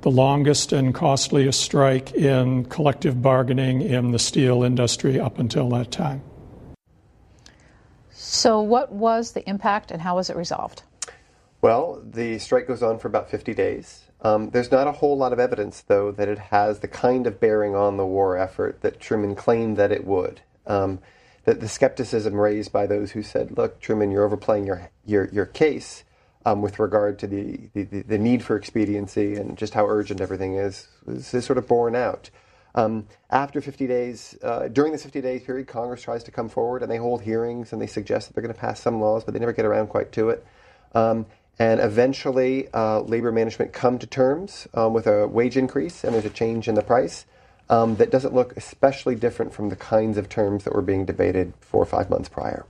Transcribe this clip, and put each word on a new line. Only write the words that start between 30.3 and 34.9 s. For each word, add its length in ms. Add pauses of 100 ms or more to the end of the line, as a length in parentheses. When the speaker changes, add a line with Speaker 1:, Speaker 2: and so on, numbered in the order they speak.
Speaker 3:
is, 320 (200)
is, 260
is 120
sort 120
of 100
borne 280
out. 360 (420)
Um, 340 (220)
after 320
fifty 260
days, 560
uh, 240
during 240